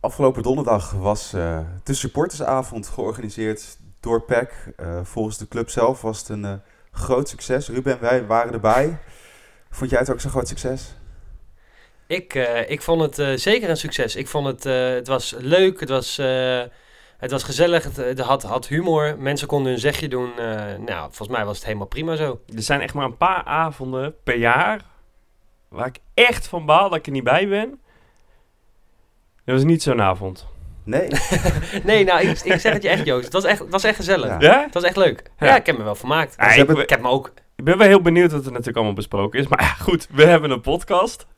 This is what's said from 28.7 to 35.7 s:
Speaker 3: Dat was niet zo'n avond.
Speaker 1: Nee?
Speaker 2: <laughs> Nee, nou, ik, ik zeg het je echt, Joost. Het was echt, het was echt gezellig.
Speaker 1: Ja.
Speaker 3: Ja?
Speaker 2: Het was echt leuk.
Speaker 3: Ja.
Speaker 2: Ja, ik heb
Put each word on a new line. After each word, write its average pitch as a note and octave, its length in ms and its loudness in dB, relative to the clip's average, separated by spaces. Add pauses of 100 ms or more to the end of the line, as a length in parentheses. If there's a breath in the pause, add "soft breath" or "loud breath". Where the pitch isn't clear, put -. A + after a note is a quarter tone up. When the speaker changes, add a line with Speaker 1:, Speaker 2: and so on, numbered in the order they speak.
Speaker 3:
Dat B2+ 100 -2
was C3+ 100 4
niet D#3+ 180 4
zo'n B2+ 200 2
avond. F#2+ 440 -2 (380)
Speaker 1:
Nee? C3+ 240 -2 (400)
Speaker 2:
<laughs> - 360 -4
Nee, G#3 200 6
nou, F3+ 160 4
ik, D#3+ 200 0
ik F#3 200 0
zeg A3 120 2
het G#3 100 -2
je G3+ 60 -2
echt, D#3+ 160 0
Joost. B2+ 200 0
Het - 80 -14
was F#3+ 120 0
echt, G3+ 140 2
het - 120 -12
was F#3+ 140 -2
echt G#3+ 120 2
gezellig. E3 320 0
Speaker 1:
Ja. G2 120 -4
Speaker 3:
Ja? G#3+ 240 8
Speaker 2:
Het D4 100 -12
was F3 80 0
echt F3 140 0
leuk. F3+ 420 2
Speaker 3:
Ja. D3 80 2
Speaker 2:
Ja, C4 100 8
ik - 100 2
heb C#3+ 120 0